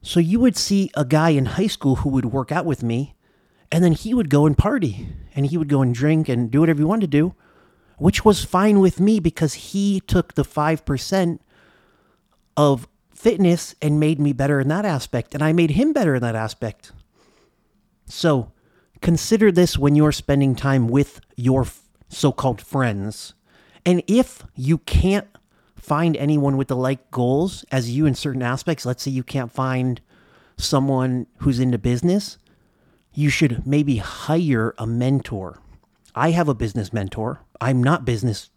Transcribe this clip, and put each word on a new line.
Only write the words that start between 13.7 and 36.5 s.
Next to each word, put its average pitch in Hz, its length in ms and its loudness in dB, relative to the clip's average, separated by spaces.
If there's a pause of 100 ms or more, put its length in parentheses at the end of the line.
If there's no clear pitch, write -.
and 151 180 0
made 151 220 2
me 147 140 0
better 139 260 0
in 135 80 0
that 185 160 0
aspect, 135 480 -4
and 147 100 -4
I 160 120 2
made 170 160 2
him 269 240 2
better 175 220 2
in 120 40 0
that 117 160 -4
aspect. 110 560 -8 (1120)
So 143 480 -2 (480)
consider 202 500 4
this 175 280 4
when 143 160 4
you're 151 180 6
spending 139 420 2
time 135 340 2
with 139 340 0 (140)
your 131 260 2
f-, - 180 -6 (300)
so-called 135 500 -2
friends. 110 720 -4 (540)
And 180 200 2
if 240 380 -2 (100)
you 135 220 0
can't 196 500 0 (540)
find 160 360 0
anyone 143 400 0
with 135 120 -2
the 127 80 -2
like 127 340 -4
goals 139 640 -2
as 120 180 -2
you 147 160 0
in 135 80 2
certain 131 280 -6
aspects, 127 440 -4
let's 123 160 -6
say 135 80 -6
you 131 140 -4
can't 123 260 -6
find 127 500 -2 (560)
someone 131 680 -2 (120)
who's 131 200 0
into 127 200 0
business, 170 600 -2 (760)
you 147 160 0
should 127 360 0
maybe 143 300 0
hire 131 840 -2
a 113 80 -8
mentor. 117 720 -2 (560)
I 143 180 0
have 170 160 0
a 135 60 0